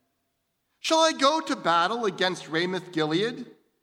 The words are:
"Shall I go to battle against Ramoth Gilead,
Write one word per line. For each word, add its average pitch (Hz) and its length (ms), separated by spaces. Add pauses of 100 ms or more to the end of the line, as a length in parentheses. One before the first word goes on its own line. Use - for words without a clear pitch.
(840)
"Shall 320 180
I 320 140
go 277 260
to 320 160
battle 175 480
against 180 460
Ramoth 180 420
Gilead, 180 640 (280)